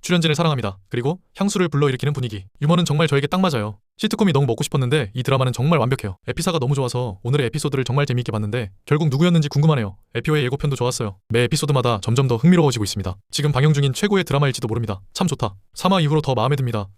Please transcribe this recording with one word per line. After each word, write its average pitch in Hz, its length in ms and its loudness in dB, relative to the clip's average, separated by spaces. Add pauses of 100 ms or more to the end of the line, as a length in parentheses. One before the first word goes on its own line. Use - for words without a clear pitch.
출연진을 165 320 2
사랑합니다. 135 440 -2 (100)
그리고 131 320 -4 (160)
향수를 196 320 0
불러일으키는 143 460 0
분위기. 110 320 -6 (160)
유머는 170 240 4
정말 151 200 2
저에게 143 200 0
딱 180 140 -2
맞아요. 110 380 -2 (200)
시트콤이 208 340 2
너무 139 140 2
먹고 - 180 0
싶었는데 131 480 -2
이 127 100 -6
드라마는 131 300 0
정말 147 260 0
완벽해요. 123 380 -2 (100)
에피사가 165 320 -2
너무 135 160 0
좋아서 123 480 -4
오늘의 127 260 0
에피소드를 135 360 -2
정말 143 220 0
재미있게 123 260 -2
봤는데 107 380 -2 (160)
결국 151 240 2
누구였는지 156 400 2
궁금하네요. 143 480 2 (160)
에피오의 147 300 0
예고편도 139 300 -2
좋았어요. 120 440 -4 (100)
매 113 140 2
에피소드마다 123 580 0
점점 127 280 0
더 123 80 2
흥미로워지고 151 460 4
있습니다. 95 320 -4 (160)
지금 147 220 -2
방영 151 220 4
중인 139 180 2
최고의 202 320 0
드라마일지도 143 440 -2
모릅니다. 110 340 -4 (100)
참 - 160 0
좋다. 120 260 -4 (200)
삼 185 180 0
화 190 80 4
이후로 151 220 2
더 135 120 0
마음에 120 220 0
듭니다. 110 420 -4